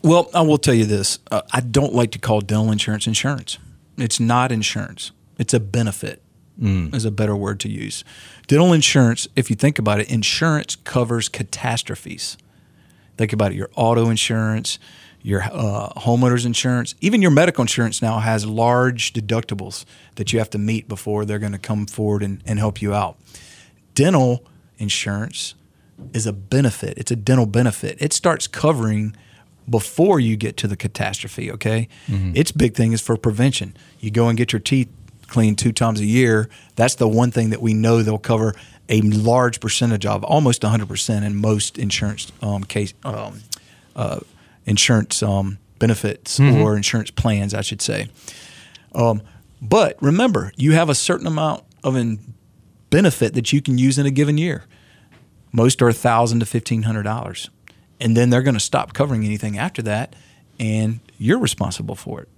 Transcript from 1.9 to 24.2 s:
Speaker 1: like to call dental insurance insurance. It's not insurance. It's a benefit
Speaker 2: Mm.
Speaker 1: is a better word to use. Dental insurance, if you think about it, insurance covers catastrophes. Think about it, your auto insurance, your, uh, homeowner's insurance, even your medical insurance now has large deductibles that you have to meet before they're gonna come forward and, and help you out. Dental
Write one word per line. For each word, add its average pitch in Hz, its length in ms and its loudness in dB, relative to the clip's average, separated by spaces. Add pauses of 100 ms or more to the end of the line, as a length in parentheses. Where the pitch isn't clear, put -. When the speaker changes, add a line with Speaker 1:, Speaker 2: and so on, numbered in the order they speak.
Speaker 1:
like 120 160 2
to - 80 -12
call 107 220 0
dental 107 300 0
insurance 107 360 -2
insurance. 131 500 -4 (400)
It's 120 220 -4
not 123 320 4
insurance. 107 600 -4 (280)
It's - 140 0
a 120 80 4
benefit 107 600 -4 (400)
Speaker 2:
Mm. 92 320 0
Speaker 1:
is 110 120 -4
a 110 60 0
better 104 240 0
word 101 260 -4
to 104 80 -8
use. 104 340 -10 (440)
Dental 170 260 6
insurance, 131 600 2
if - 140 0
you 117 60 0
think 143 240 0
about 104 220 0
it, 104 100 -6
insurance 147 720 -2
covers 117 460 -2
catastrophes. - 1080 -8 (800)
Think 110 160 0
about 104 200 0
it, - 20 -8
your 95 200 -8
auto 117 340 2
insurance, 110 680 -2 (440)
your, 95 220 -2
uh, 104 460 -4 (120)
homeowner's 120 440 2
insurance, 123 540 -2
even 208 220 2
your 180 100 6
medical 147 300 4
insurance 113 400 -2
now 113 180 0
has 110 260 0
large 117 680 0
deductibles 104 720 -6 (300)
that 101 180 -6
you 113 60 2
have 107 100 -2
to - 100 -8
meet 107 280 -2
before 104 380 -6
they're 104 140 -4
gonna 101 180 -6
come 104 280 -4
forward 104 380 -2
and, 98 220 -6
and 107 140 -2
help 107 220 -2
you 101 120 -2
out. 98 240 -2 (800)
Dental 135 480 4 (340)